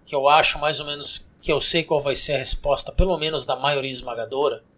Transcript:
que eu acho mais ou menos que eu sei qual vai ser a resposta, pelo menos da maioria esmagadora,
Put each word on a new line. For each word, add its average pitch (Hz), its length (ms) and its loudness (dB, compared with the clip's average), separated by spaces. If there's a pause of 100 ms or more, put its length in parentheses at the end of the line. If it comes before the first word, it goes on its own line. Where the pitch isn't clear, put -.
que - 100 -10
eu 139 140 2
acho 151 300 4
mais 143 200 -2
ou 147 80 -8
menos 147 440 -6 (100)
que - 100 -4
eu 143 100 2
sei 165 220 4
qual 156 180 0
vai 139 140 -2
ser 143 200 0
a 135 40 -2
resposta, - 540 -2
pelo 185 240 2
menos 151 300 -4
da 135 100 -2
maioria 135 340 -2
esmagadora, 123 720 -4 (160)